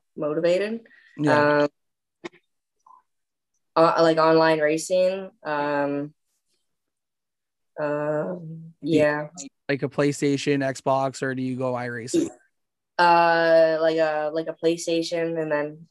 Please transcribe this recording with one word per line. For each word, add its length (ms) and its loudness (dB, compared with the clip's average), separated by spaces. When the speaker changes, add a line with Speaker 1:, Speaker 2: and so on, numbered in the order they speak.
Speaker 1:
motivated. 640 -2
Speaker 2:
Yeah. 440 2
Speaker 1:
Um, 80 0
uh, 240 4
like, 180 4
online 420 4
racing. 720 0
Um, 680 -4
um, 1000 -6
Speaker 2:
Do 80 -6
you 100 4
Speaker 1:
yeah. 280 0
Speaker 2:
like 140 -4
a 40 -4
PlayStation, 720 0
Xbox, 600 -4
or 140 -4
do 60 -6
you 140 -6
go 180 -4
iRacing? 560 -4
Speaker 1:
Uh, 840 4
like 160 2
a, 380 0
like 140 -4
a 140 -8
PlayStation, 800 -2
and 80 -4
then 420 -4